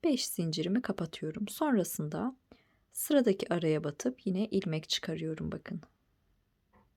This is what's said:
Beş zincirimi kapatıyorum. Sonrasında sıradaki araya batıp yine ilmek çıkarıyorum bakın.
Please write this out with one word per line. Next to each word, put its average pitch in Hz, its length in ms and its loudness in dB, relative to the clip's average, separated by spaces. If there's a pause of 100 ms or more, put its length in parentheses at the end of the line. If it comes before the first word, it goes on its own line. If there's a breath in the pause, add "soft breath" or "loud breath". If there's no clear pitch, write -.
Beş 294 240 4
zincirimi 175 540 0
kapatıyorum. 170 640 -4
Sonrasında 214 880 0 (560 soft breath)
sıradaki 233 640 2
araya 156 300 2
batıp 175 440 -4
yine 190 180 0
ilmek 170 440 -2
çıkarıyorum 160 640 -4
bakın. - 300 -8 (1160)